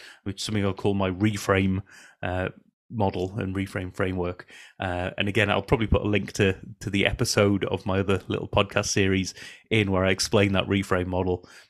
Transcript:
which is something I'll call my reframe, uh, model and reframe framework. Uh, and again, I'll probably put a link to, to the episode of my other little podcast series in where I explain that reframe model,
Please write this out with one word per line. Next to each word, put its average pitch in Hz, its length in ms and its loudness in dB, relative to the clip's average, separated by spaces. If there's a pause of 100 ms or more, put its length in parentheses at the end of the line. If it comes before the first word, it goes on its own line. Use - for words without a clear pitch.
(240)
which 95 120 -8
is - 60 -10
something 107 220 -2
I'll 98 100 0
call 101 200 0
my 95 160 0
reframe, 95 720 2 (400)
uh, 92 280 -2 (400)
model 95 480 -2
and 95 180 -4
reframe 95 380 -6
framework. 92 520 -4 (320)
Uh, 90 380 -4
and 101 100 -2
again, 101 240 2
I'll 98 120 2
probably 113 240 0
put - 160 2
a 104 60 -2
link 101 260 -2
to, 98 200 2 (260)
to - 100 -8
the 98 160 2
episode 101 580 2
of - 220 -4
my 95 140 0
other 95 280 0
little 98 180 -4
podcast 104 400 0
series 95 480 0 (360)
in 107 200 2
where 92 140 2
I 95 60 4
explain 101 420 2
that 90 160 0
reframe 92 380 0
model, 90 420 -2 (220)